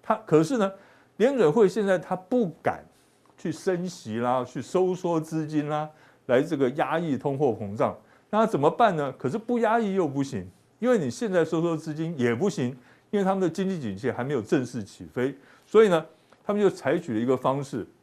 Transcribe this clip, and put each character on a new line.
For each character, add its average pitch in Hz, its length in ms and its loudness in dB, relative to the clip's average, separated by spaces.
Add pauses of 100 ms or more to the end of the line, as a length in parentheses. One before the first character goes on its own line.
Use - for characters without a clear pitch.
它， - 140 0 (100)
可 160 160 6
是 196 160 0
呢， 196 140 2 (460)
联 262 200 4
准 185 140 6
会 214 160 6
现 202 180 0
在 185 140 2
它 - 160 -6
不 233 320 0 (160)
敢 78 200 -2 (540)
去 170 140 -6
升 180 360 -2
息 113 320 -8
啦， 123 240 0
去 127 180 -10
收 185 340 0
缩 170 240 -2
资 160 260 -4
金 147 220 -2
啦， 151 220 -4 (380)
来 127 140 4
这 160 140 -2
个 131 160 2
压 147 260 -2
抑 156 200 -2
通 139 200 -4
货 147 100 0
膨 104 280 -4
胀。 117 200 -2 (340)
那 214 160 2
怎 202 140 -2
么 147 100 4
办 208 260 2
呢？ 139 220 -4
可 127 120 -4
是 196 80 -6
不 233 220 -2
压 226 200 2
抑 202 140 -2
又 185 140 0
不 139 160 -4
行， 98 260 -8 (300)
因 233 100 0
为 247 80 4
你 139 120 0
现 202 220 -4
在 170 140 4
收 160 160 -2
缩 170 160 0
资 156 160 -8
金 160 240 -6
也 120 160 2
不 165 160 0
行， 131 260 -4 (360)
因 208 80 0
为 196 40 0
他 190 80 2
们 196 80 0
的 180 100 2
经 190 200 -2
济 180 100 -4
景 101 180 -6
气 120 120 -2
还 117 140 -4
没 139 100 -4
有 110 80 -2
正 131 240 0
式 113 180 -8
起 - 220 -16
飞， 131 300 -4 (300)
所 220 180 6
以 214 40 6
呢， 170 180 2 (400)
他 208 60 -4
们 208 100 0
就 190 80 6
采 147 280 0
取 156 160 -6
了 107 60 0
一 120 60 -2
个 127 120 2
方 139 260 -2
式 110 220 -8 (180)